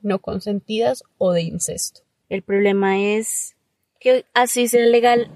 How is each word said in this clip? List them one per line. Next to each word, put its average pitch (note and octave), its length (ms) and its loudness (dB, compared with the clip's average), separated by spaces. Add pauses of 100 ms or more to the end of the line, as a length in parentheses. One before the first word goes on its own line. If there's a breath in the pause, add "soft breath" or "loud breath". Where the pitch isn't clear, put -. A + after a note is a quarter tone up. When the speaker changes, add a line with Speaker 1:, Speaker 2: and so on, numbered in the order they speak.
Speaker 1:
no G3+ 200 -2
consentidas A3 840 -4 (140)
o F3+ 140 2
de E3+ 100 0
incesto. - 580 -8 (300)
Speaker 2:
El G3 100 -4
problema G3 580 0
es G#3 560 -4 (460)
que B3+ 320 2
así A#3+ 340 0
sea A#3 200 2
legal A#3+ 500 4